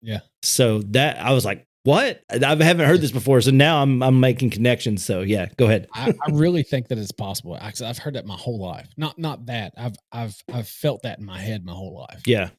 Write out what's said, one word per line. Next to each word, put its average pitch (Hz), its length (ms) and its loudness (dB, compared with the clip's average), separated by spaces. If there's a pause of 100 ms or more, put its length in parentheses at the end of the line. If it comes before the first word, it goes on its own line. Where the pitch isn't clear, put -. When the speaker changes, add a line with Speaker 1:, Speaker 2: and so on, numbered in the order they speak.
Speaker 1:
Yeah. 110 180 -6 (240)
Speaker 2:
So 113 400 2
that, 127 360 0
I 113 140 0
was 127 120 2
like, 101 200 -6 (180)
"What? 175 460 2
I 110 100 -4
haven't 156 460 4
heard 170 160 6
this 135 100 -2
before." 127 300 4
So 131 100 4
now 143 300 6
I'm, 135 220 2
I'm 131 180 4
making 127 300 2
connections. 113 520 0
So 92 180 -4
yeah, 95 260 0 (100)
go 123 80 4
ahead. 107 280 2
Speaker 1:
I, 202 180 -2 (140)
I 156 60 0
really 156 320 2
think 127 260 -4
that 123 80 -2
it's 104 140 -8
possible. 95 480 -8
I, 107 120 -12
'cause - 100 -12
I've 117 160 -10
heard 147 180 -8
that 123 100 -10
my 101 120 -12
whole 120 220 -6
life. 90 280 -10 (100)
Not, 151 220 -8
not 147 280 -8
that. 113 300 -8
I've, 117 180 -8 (180)
I've, 117 220 -10 (180)
I've 120 160 -6
felt - 340 -6
that 110 160 -10
in 104 60 -14
my 92 160 -16
head 104 240 -8
my 90 80 -14
whole 92 240 -14 (120)
life. - 160 -20
Speaker 2:
Yeah. 104 340 0